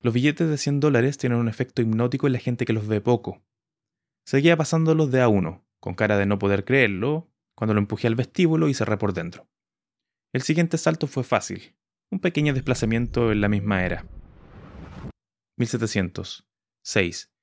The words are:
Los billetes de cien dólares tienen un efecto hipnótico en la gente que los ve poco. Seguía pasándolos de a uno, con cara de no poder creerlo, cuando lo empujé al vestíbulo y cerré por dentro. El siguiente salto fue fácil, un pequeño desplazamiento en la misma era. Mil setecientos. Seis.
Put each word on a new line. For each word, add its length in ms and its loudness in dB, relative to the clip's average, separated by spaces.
Los 120 0
billetes 380 0
de 80 -2
cien 220 -2
dólares 360 2
tienen 220 -2
un 100 0
efecto 320 -4
hipnótico 460 0
en 80 2
la 60 -4
gente 260 -4
que 80 0
los 120 -4
ve 140 0
poco. 420 -2
Seguía 300 4
pasándolos 540 2
de 120 4
a 60 6
uno, 380 0
con 140 -8
cara 240 2
de 80 2
no 120 0
poder 280 0
creerlo, 680 0
cuando 160 0
lo 80 4
empujé 260 -2
al 100 2
vestíbulo 520 2
y 60 0
cerré 240 -2
por 160 -2
dentro. 340 -10
El 80 -2
siguiente 340 0
salto 300 0
fue 180 -4
fácil, 500 -4
un 100 -6
pequeño 340 0
desplazamiento 760 0
en 80 2
la 80 2
misma 360 0
era. 220 -6
Mil 80 0
setecientos. 840 -4
Seis. 580 -2